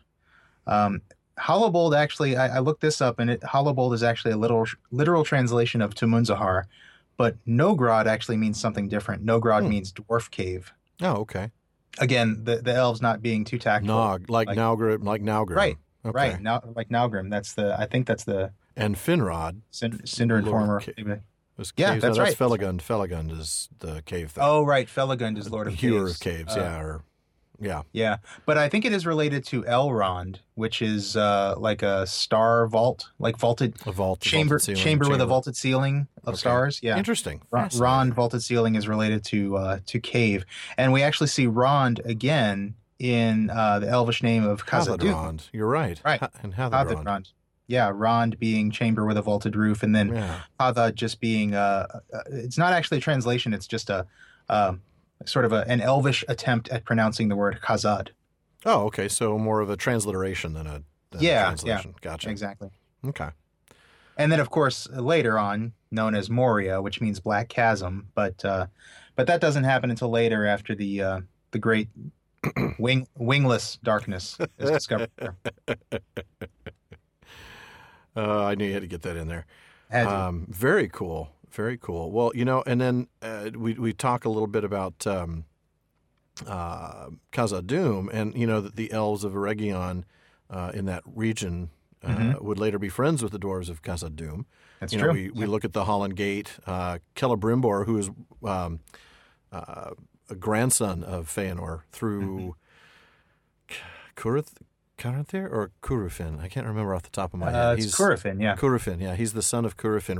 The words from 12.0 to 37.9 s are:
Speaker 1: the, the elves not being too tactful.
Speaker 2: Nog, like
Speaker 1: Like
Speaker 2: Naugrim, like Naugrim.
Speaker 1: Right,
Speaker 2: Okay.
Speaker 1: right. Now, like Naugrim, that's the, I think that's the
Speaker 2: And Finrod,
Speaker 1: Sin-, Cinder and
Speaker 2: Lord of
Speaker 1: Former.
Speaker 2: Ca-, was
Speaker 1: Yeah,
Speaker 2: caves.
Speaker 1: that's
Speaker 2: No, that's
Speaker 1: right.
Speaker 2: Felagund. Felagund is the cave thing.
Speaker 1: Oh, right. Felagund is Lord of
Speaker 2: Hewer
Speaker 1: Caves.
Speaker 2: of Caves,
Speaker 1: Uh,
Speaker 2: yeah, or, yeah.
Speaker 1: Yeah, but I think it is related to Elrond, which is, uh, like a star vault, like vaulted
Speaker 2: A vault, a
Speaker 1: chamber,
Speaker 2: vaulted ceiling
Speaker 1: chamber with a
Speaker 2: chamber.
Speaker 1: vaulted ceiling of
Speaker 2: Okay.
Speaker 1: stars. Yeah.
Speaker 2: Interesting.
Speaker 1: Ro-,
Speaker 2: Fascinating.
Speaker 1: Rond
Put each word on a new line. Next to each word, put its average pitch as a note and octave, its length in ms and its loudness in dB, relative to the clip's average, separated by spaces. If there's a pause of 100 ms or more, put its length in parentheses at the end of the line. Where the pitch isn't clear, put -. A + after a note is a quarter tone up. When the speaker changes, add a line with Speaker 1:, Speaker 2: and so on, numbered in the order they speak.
Speaker 1:
the, A#2 120 2
the A#2+ 160 0
elves A#2+ 280 2
not A2+ 200 2
being A2 220 0
too A#2+ 140 -6
tactful. G#2 360 0
Speaker 2:
Nog, G2+ 360 2
like A2+ 180 2
Speaker 1:
Like G2 100 -2
Speaker 2:
Naugrim, A2+ 460 2
like G#2 180 -2
Naugrim. G#2+ 340 0
Speaker 1:
Right, F3 220 2 (280)
Speaker 2:
Okay. A2 100 -4
Speaker 1:
right. A#2 260 0
Now, A2+ 200 -2 (140)
like A2+ 140 -6
Naugrim, A2+ 400 0
that's G2+ 240 -4
the, G2+ 240 0
I G#2+ 80 -2
think B2+ 220 -2
that's A2 160 -2
the F#2+ 280 -2 (260)
Speaker 2:
And G#2+ 180 0
Finrod, F2+ 640 0 (120)
Speaker 1:
Sin-, A#2 340 -6
Cinder A#2 320 2
and G#2+ 100 2
Speaker 2:
Lord G#2+ 140 2
of G#2 60 2
Speaker 1:
Former. G#2 120 0
Speaker 2:
Ca-, G#2 420 -8 (360)
was G#2+ 180 -10
Speaker 1:
Yeah, F#3+ 160 2
Speaker 2:
caves. A#2+ 120 0
Speaker 1:
that's A#2 140 4
Speaker 2:
No, - 60 6
that's - 160 4
Speaker 1:
right. B2+ 100 4
Speaker 2:
Felagund. F#2+ 320 0
Felagund E2+ 560 -2
is - 300 -8 (120)
the D#2 260 -8
cave E2+ 260 -6
thing. C3+ 120 -2
Speaker 1:
Oh, D3+ 200 6
right. C#3 240 2
Felagund A#2+ 500 0
is G#2 140 -8
Lord A2 160 -4
of G#2 60 -2
Speaker 2:
Hewer G2+ 340 2
Speaker 1:
Caves. F2 80 -2
Speaker 2:
of - 60 -10
Caves, E2 360 -4
Speaker 1:
Uh, - 40 0
Speaker 2:
yeah, E2 180 -4
or, D#2 240 -8 (560)
yeah. F#2 220 -4 (100)
Speaker 1:
Yeah, A2 260 0 (300)
but - 100 4
I D3 120 4
think G#3+ 160 0
it A#3 80 0
is F#3 120 0
related D3+ 420 0
to B2 160 -2
Elrond, G#2 720 0 (180)
which A2 260 -4
is, G#2+ 340 -2
uh, G2+ 440 4
like G#2+ 240 -2
a G2 240 0
star A2+ 580 4
vault, A#2 440 2 (100)
like A#2 180 0
vaulted A#2+ 380 2 (100)
Speaker 2:
A G#2 60 -6
vault, F#2+ 340 -2
a - 40 0
Speaker 1:
chamber, D3+ 260 2
Speaker 2:
vaulted - 100 2
ceiling G2 180 0
Speaker 1:
chamber D3+ 220 4
with C#3+ 60 4
a C3+ 80 4
Speaker 2:
chamber. B2+ 100 2
Speaker 1:
vaulted C3 260 0
ceiling C#3 520 0 (160)
of - 60 -6
Speaker 2:
Okay. G#2+ 80 -2
Speaker 1:
stars. B2+ 440 2
Yeah. A2+ 160 0
Speaker 2:
Interesting. G2+ 440 -2 (100)
Speaker 1:
Ro-, A#2+ 120 2
Speaker 2:
Fascinating. A#2+ 200 0
Speaker 1:
Rond B2+ 320 4